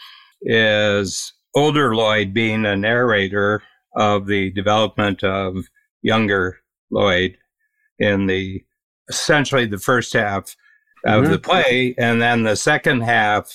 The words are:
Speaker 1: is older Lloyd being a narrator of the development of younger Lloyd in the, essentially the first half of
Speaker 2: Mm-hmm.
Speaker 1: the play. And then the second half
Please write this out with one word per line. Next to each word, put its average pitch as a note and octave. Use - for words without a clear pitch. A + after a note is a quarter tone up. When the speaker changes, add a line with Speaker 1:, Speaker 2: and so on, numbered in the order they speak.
Speaker 1:
is G#2+
older C#3+
Lloyd G#2+
being A2
a G#2
narrator G2+
of G#2
the G2
development G2+
of F#2+
younger G2+
Lloyd F#2+
in G2
the, F#2+
essentially C#3
the G2+
first A#2+
half G2+
of A2
Speaker 2:
Mm-hmm. D#3
Speaker 1:
the F#3+
play. B2+
And A#2
then A#2
the G#2+
second D3
half G#2+